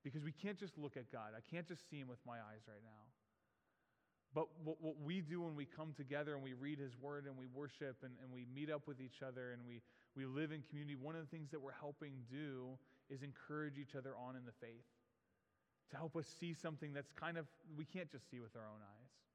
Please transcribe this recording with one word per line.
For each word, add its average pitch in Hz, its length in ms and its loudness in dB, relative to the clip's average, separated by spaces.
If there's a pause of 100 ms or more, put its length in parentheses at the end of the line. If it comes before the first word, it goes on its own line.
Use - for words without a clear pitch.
Because 147 200 0
we 156 80 2
can't 196 260 2
just 196 200 -2
look 147 180 0
at 120 160 -2
God. 110 240 0
I 117 80 -4
can't 165 240 0
just - 220 -4
see 147 80 -2
him 135 100 0
with 123 180 -4
my 120 120 0
eyes 107 300 -4
right 107 180 -10
now. 107 180 -14 (1300)
But 156 120 8 (180)
what, 156 160 4
what 156 180 2
we 170 220 2
do 165 200 2
when 160 140 2
we 147 100 2
come 156 300 -4
together 147 400 2
and 135 80 0
we 135 80 0
read 139 260 0
his 135 220 0
word 143 260 0
and 135 120 -4
we 127 100 -4
worship 135 560 -2
and, 127 80 -4 (100)
and 131 120 -8
we 123 200 -2
meet 147 160 2
up 151 160 4
with 135 140 -2
each 131 260 -4
other 127 280 0
and 120 120 -4
we, 120 160 -6 (320)
we 135 120 2
live 147 260 4
in 156 180 0
community, 147 300 0
one 151 160 0
of 165 60 0
the 147 100 -4
things 156 200 -2
that 151 100 0
we're 135 180 -4
helping 147 320 -2 (180)
do 131 460 2 (340)
is 135 140 0
encourage 147 560 2
each 139 160 -4
other 135 240 2
on 127 160 0
in 127 80 -4
the 120 160 -4
faith, 117 240 -6 (1040)
to - 60 -4
help 160 220 4
us 156 100 6
see 170 260 2
something 151 380 0
that's 139 240 0
kind 165 220 2
of, 156 100 2 (300)
we 156 80 2
can't 180 260 0
just - 180 -8
see 123 120 -4
with 113 160 -6
our 110 100 -4
own 107 160 -6
eyes. 104 280 -14 (240)